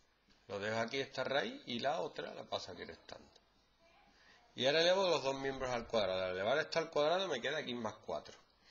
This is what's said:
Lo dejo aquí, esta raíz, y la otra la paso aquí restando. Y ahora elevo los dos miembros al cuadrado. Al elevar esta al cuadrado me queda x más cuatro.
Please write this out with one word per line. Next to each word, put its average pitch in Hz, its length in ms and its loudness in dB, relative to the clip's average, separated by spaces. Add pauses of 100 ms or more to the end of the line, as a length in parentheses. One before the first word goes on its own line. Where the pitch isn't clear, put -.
(460)
Lo 98 140 -4
dejo 110 180 -2
aquí, 117 220 -2
esta 131 240 -4
raíz, 175 420 -2
y 120 140 -4
la 147 200 0
otra - 320 -6
la - 120 -12
paso - 260 -6
aquí 87 140 -10
restando. - 440 -16 (1200)
Y 120 140 0
ahora 156 160 6
elevo 185 260 6
los 147 140 4
dos 135 140 0
miembros 135 340 -2
al 117 160 -2
cuadrado. 95 380 2
Al 92 80 0
elevar 104 260 2
esta 156 220 0
al 160 100 -4
cuadrado 170 380 2
me 135 120 0
queda 139 200 0
x 127 160 -4
más 110 180 -4 (100)
cuatro. 78 320 -6 (340)